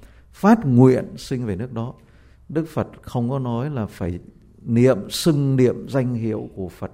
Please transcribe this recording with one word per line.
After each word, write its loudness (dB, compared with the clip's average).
Phát 2
nguyện 6
sinh -8
về -4
nước -10
đó. -8
Đức -4
Phật -4
không -4
có -4
nói -4
là -6
phải -8
niệm, 2
xưng 0
niệm 2
danh -2
hiệu -6
của -10
Phật -12